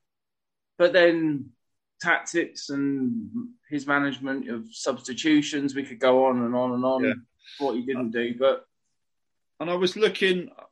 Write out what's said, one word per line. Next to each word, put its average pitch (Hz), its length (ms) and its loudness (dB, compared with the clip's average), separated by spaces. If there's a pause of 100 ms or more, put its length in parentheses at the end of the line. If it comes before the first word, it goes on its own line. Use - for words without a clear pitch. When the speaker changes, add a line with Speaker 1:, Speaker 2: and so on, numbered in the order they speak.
(760)
Speaker 1:
But 175 160 4
then 165 580 4 (500)
tactics - 680 -2
and 135 600 -4 (400)
his 143 160 -6
management 135 640 -4
of 113 220 -8
substitutions, 143 1040 0
we 135 80 -4
could 120 160 -12
go 131 260 6
on 127 160 2
and 120 140 -2
on 127 180 0
and 123 120 -2
on, 131 180 2
Speaker 2:
Yeah. 127 100 2 (460)
Speaker 1:
what 135 160 -2
he 123 100 -4
didn't 123 260 -4
do. 117 280 -2
But 131 260 2 (960)
Speaker 2:
And 160 100 -6
I 180 60 -2
was 180 220 0
looking, 190 520 0 (220)